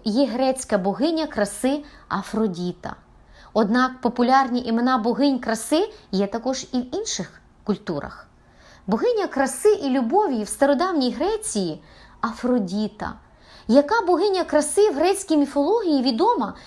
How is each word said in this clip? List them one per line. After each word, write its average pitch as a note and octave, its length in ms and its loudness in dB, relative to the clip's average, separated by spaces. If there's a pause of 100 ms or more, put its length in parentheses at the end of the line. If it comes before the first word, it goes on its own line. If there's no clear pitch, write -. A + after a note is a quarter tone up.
є A#3 220 2
грецька B3+ 520 0
богиня C#4 500 -2
краси C4+ 560 -2 (260)
Афродіта. F#3 840 -4 (580)
Однак B3 480 2
популярні B3 640 2
імена A#3+ 320 2
богинь B3 420 0
краси D4 500 0 (220)
є G3 160 0
також B3 440 -6
і B3+ 80 -2
в B3+ 160 -6
інших - 460 -8 (220)
культурах. - 640 -6 (600)
Богиня F4 400 0
краси C#4 460 2
і C#4+ 160 -2
любові C4 540 2
в G3 40 -6
стародавній C#4 640 2
Греції — B3 680 -4 (400)
Афродіта. G#3+ 920 -4 (540)
Яка C#4+ 340 4
богиня F4+ 420 2
краси D#4+ 460 2
в D4 60 -2
грецькій E4+ 420 0
міфології C#4+ 640 2
відома, C4 520 0 (140)